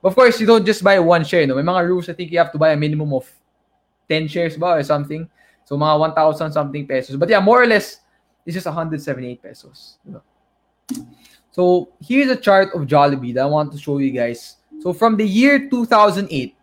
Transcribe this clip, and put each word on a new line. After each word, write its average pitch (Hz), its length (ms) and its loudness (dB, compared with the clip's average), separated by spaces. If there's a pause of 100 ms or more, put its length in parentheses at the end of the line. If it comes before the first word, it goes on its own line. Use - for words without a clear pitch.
Of 185 80 2
course, 233 260 4
you 220 60 0
don't 220 200 6
just 208 180 -2
buy 196 160 4
one 165 260 4
share, 156 220 0
no? 135 80 -2
May 143 100 -2
mga 175 220 0
rules, 180 220 -4
I 170 40 -12
think 175 160 -10
you 170 80 -2
have 165 140 2
to 151 100 -8
buy 160 120 4
a 147 40 0
minimum 151 340 -2
of 131 140 -4 (840)
ten 156 200 -2
shares 165 260 -4
ba 170 240 0
or 143 60 -2
something. 151 440 -4 (380)
So 143 120 -6
mga 151 200 2
one 156 160 0
thousand 156 400 0
something 147 320 -4
pesos. 135 300 -4
But 160 140 -2
yeah, 208 120 4
more 233 200 4
or 240 40 4
less, 214 400 -2 (400)
it's 165 80 -10
just 180 160 -8
a - 20 -8
hundred 160 300 -8
seventy-eight 127 400 -10
pesos, - 560 -20 (100)
diba? - 140 -20 (1300)
So 180 380 0 (120)
here's 269 280 0
a 254 60 0
chart 196 400 2
of 151 100 -4
Jollibee 139 480 0
that 127 80 -2
I 139 80 0
want 151 220 -2
to 143 80 -14
show 143 180 -6
you 135 140 -2
guys. 120 460 -8 (240)
So 180 120 -4
from 220 240 2
the 214 80 0
year 269 440 2
two 240 200 -2
thousand 202 400 2
eight 135 340 -6